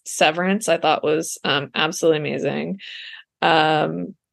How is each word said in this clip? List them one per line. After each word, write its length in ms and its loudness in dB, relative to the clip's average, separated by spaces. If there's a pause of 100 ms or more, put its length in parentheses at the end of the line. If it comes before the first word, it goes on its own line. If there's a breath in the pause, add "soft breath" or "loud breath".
Severance, 600 0
I 100 4
thought 280 0
was, 400 -2
um, 280 0
absolutely 460 2
amazing. 600 -4 (640 loud breath)
Um, 720 2 (200)